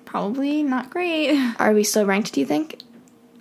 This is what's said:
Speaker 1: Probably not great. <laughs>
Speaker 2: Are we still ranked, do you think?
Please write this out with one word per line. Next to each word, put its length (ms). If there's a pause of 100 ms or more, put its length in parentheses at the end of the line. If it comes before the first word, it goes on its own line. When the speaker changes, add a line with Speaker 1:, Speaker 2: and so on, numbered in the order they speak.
Speaker 1:
Probably 580
not 260
great. 480 (180)
<laughs> 40
Speaker 2:
Are 140
we 100
still 220
ranked, 280
do 60
you 60
think? 340 (600)